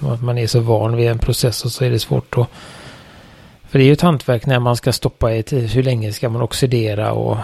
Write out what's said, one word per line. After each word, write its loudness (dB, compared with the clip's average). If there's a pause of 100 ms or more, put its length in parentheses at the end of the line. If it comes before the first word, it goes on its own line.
att -4
man -2
är -2
så 2
van 2
vid 4
en 0
process 0
och -4
så -2
är 2
det 2
svårt -2
att... 2 (1200)
För 0
det 6
är 8
ju 8
ett 2
hantverk 0
när 2
man 2
ska 0
stoppa -2
i -2
ett, -6
hur 0
länge 0
ska -4
man -2
oxidera 0
och -2